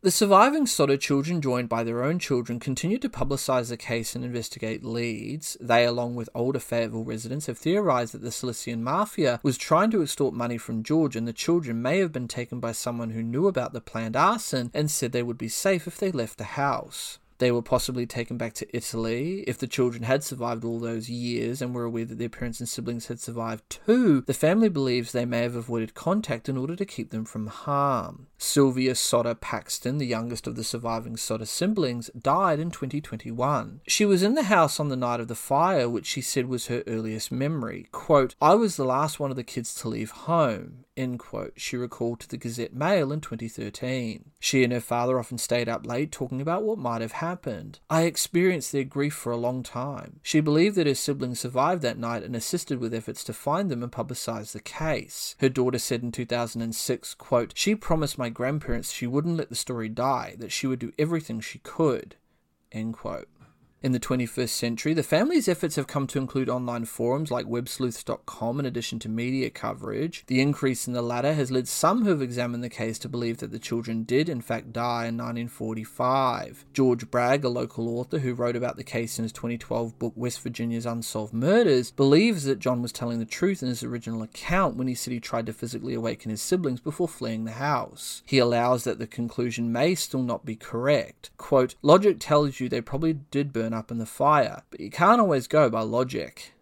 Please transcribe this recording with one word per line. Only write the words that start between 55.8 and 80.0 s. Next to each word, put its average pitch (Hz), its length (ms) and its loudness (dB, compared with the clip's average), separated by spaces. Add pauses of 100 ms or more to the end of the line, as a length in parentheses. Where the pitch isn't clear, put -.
in 120 100 -6
two 123 120 -4
thousand 117 360 -2
and 113 120 -4
six, - 400 -4
quote, - 400 0
"She 214 220 2
promised 160 420 0
my 123 120 -2
grandparents 127 600 -2
she - 160 -4
wouldn't 156 300 0
let 156 120 -4
the 113 60 -8
story 113 340 -4
die, 120 480 0
that 113 140 -10
she - 160 -2
would 127 120 0
do 120 200 -6
everything 151 400 0
she - 200 -12
could," - 560 0 (560)
end 110 220 -6
quote. - 340 -10 (540)
In 127 120 0
the 123 40 2
twenty-first 123 600 -2
century, 117 360 0
the 160 100 2
family's 269 440 4
efforts 170 300 0
have 139 100 -2
come 139 200 -2
to - 120 -2
include 131 300 0
online 120 340 -2
forums 127 480 0
like 123 140 -2
websleuths 120 580 -4
dot - 220 -6
com 120 340 -4
in 143 60 0
addition 117 340 -4
to - 80 -8
media 120 420 0
coverage. 110 800 -6
The 127 140 4
increase 139 440 2
in 123 60 -6
the 123 100 -2
latter 120 320 0
has 139 160 2
led 127 160 2
some 202 380 2
who 208 60 4
have 156 120 4
examined 120 400 -2
the 123 60 -6
case 113 320 -4
to - 80 -10
believe 117 300 -2
that 110 160 -8
the 113 40 -8
children 113 460 -4
did, 135 240 2
in 131 140 -4
fact, 117 320 -6
die 120 320 -2
in 117 100 -4
nineteen 117 320 -6
forty-five. 120 1300 -2
George 123 360 4
Bragg, 127 360 2
a - 20 2
local 120 400 -4 (100)
author 127 220 -2
who 127 140 0
wrote 120 240 0
about 120 180 -2
the - 80 -10
case 117 340 -4
in 113 60 -2
his 110 80 -4
twenty 120 260 -6
twelve 117 400 -4
book 117 200 -2